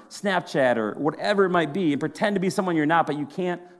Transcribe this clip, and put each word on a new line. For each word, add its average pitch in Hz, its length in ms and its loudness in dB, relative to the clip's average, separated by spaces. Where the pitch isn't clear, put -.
Snapchat 160 720 0
or 107 160 -2
whatever 190 500 0
it 180 60 0
might 160 240 0
be 170 180 2
and 135 80 -2
pretend 208 360 -2
to 185 40 0
be 190 80 0
someone 185 260 -2
you're 151 120 2
not, 160 200 4
but 151 120 -4
you 143 80 -6
can't 180 340 -6